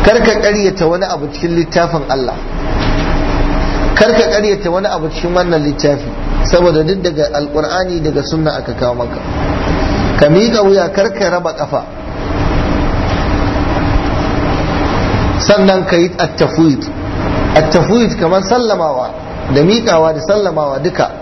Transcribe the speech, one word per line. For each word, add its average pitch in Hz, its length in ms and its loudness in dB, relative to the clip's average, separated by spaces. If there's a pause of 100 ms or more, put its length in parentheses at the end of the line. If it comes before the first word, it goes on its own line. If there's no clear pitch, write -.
Kar 226 160 6
ka 226 160 4
ƙaryata 202 500 0
wani 180 180 0
abu 156 280 -6
cikin 170 240 -4
littafin 165 540 0
Allah. 127 260 -2 (1600)
Kar 233 160 4
ka 320 120 4 (120)
ƙaryata 202 340 0
wani 190 160 0
abu 160 220 -2
cikin 175 240 -4
wannan 170 320 2
littafi, 143 460 0 (340)
saboda 170 400 4
duk 190 160 -2
daga 156 320 -2
Alƙur'ani 156 720 -2
daga 143 180 0
sunna 156 380 -2
aka 117 140 -8
kawo 123 200 -2
maka. 120 220 -6 (1040)
Ka 147 80 6
miƙa 220 320 4
wuya, 196 320 4
kar 196 160 0
ka 196 220 -2
raba 170 260 -2
ƙafa. 143 260 -4 (3500)
Sannan 190 460 2
ka 175 100 0
yi 175 220 2
at-tafwid. 156 640 2 (720)
At-tafwid 185 640 2
kamar 185 220 2
sallamawa 180 680 0 (460)
da 139 80 4
miƙawa 180 520 4
da 143 60 -4
sallamawa 160 640 0
duka. 160 280 -2 (120)